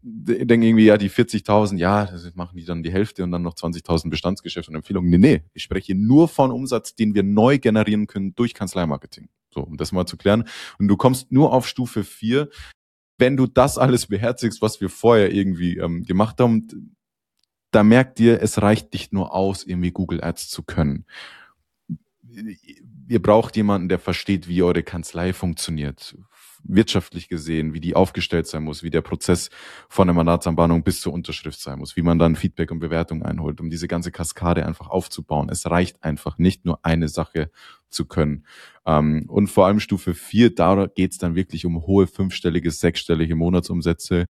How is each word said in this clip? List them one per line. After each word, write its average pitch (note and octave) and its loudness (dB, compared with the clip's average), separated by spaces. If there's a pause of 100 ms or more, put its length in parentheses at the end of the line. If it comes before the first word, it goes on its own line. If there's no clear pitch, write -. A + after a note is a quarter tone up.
de-, A2+ -6
denken A#2 4
irgendwie, A2 6
ja, G#2 8
die G2+ -2
vierzigtausend, G#2 0
ja, G2+ 2
das F2 -16
machen F2+ -12
die E2+ -16
dann E2+ -8
die E2+ -6
Hälfte F#2+ -2
und F2 -4
dann F2 -4
noch E2+ -6
zwanzigtausend E2+ -4
Bestandsgeschäfte E2+ -6
und D#2 -10
Empfehlungen. F2+ -2
Nee, F2 6
nee, G#2 6 (100)
ich - -16
spreche F#2+ -6
nur C3+ 4
von C3 2
Umsatz, B2 -6
den G#2+ 0
wir G2+ 2
neu A2 4
generieren G#2+ 0
können F#2+ -8
durch A#2+ -2
Kanzleimarketing. F2 -6 (260)
So, - -8
um D2+ -10
das - -6
mal F#2 -2
zu - -14
klären. A2 0 (340)
Und G#2 2
du G2+ 4
kommst B2+ 0
nur B2 6
auf B2 0
Stufe A#2 -6
vier, C3 -4 (720)
wenn C3 4
du C3 4
das C3 2
alles B2 2
beherzigst, A2+ -4
was G#2+ -4
wir F#2+ -4
vorher A2 4
irgendwie, F2 -2
ähm, E2+ -6
gemacht G2+ -2
haben. - -2 (720)
Da G#2+ 6
merkt A#2+ 6
ihr, A#2 6
es A2 -2
reicht G#2 2
nicht - -10
nur F#2+ -4
aus, F#2+ -2
irgendwie F2 -4
Google F2 -6
Ads - -8
zu - -12
können. D2 -4 (2000)
Ihr A#2 2
braucht G#2+ 4
jemanden, G2+ 2
der F2+ 0
versteht, F2 -4
wie F2 2
eure F2 2
Kanzlei F2 -6
funktioniert, D#2 -8 (460)
wirtschaftlich F#2+ 0
gesehen, D#2 -4
wie D#2+ -10
die E2 -6
aufgestellt F2 0
sein D#2 -8
muss, D#2 -10
wie E2+ -8
der D#2 0
Prozess - -2 (400)
von F#2+ 2
der F2 2
Mandatsanbahnung E2+ 2
bis - -2
zur D#2 -6
Unterschrift - -12
sein C#2 -12
muss, - -14
wie F2 -4
man E2+ 2
dann E2 4
Feedback E2+ -6
und E2 -8
Bewertung E2 -6
einholt, D#2 -6
um E2 -8
diese E2 -8
ganze E2+ -6
Kaskade E2+ -4
einfach D#2+ -10
aufzubauen. D2+ -4
Es E2 -6
reicht F2 -2
einfach D2 -8
nicht, F2+ 0
nur E2 -4
eine E2 0
Sache D#2 -6 (380)
zu - -8
können. D2 -4 (400)
Ähm, D2+ 0
und G2+ 0
vor F#2+ 4
allem G#2 2
Stufe F#2+ -4
vier, A2+ 2
da G2 2
geht's F#2 -2
dann E2+ -4
wirklich F2+ -6
um E2 -4
hohe G2 4
fünfstellige, F2 -4
sechsstellige E2 -2
Monatsumsätze F2 -2 (140)